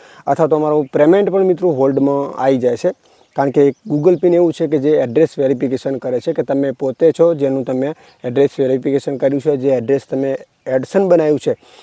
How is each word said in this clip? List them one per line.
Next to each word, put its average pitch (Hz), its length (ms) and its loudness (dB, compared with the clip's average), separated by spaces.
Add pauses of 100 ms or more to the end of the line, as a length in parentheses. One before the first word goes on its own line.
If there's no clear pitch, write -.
(260)
અથવા 147 200 2
તમારું 151 480 0
પેમેન્ટ 175 360 4
પણ 190 140 0
મિત્રો 180 260 0
હોલ્ડમાં 139 720 0
આવી 135 160 2
જાય 120 180 0
છે. 175 140 -2 (460)
કારણ 139 140 0
કે 143 200 4
Google 151 460 0
પિન 175 180 0
એવું 170 180 2
છે 165 140 -4
કે 147 120 -2
જે 143 120 0
એડ્રેસ 147 380 2 (100)
વેરિફિકેશન 135 580 -2
કરે 123 240 -4
છે 165 120 -4
કે 147 100 -4
તમે 139 280 -2
પોતે 139 420 0
છો 170 220 2
જેનું 135 300 -2
તમે 131 300 -4 (300)
એડ્રેસ 135 340 0
વેરિફિકેશન 135 580 -2
કર્યું 139 240 -2
છે, 147 160 0
જે 131 120 -2
એડ્રેસ 131 320 0 (100)
તમે 135 260 -4 (300)
એડસન 135 420 0
બનાવ્યું 156 300 4
છે 127 180 -2 (260)